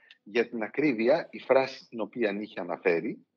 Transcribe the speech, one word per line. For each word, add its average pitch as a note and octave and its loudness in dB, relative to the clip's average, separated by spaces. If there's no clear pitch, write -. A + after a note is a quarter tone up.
Για A2+ 0
την A2+ -6
ακρίβεια, C3 2
η A2 -16
φράση C3 2
την A#2 -10
οποία G#2 -2
είχε G#2 -10
αναφέρει E2+ -2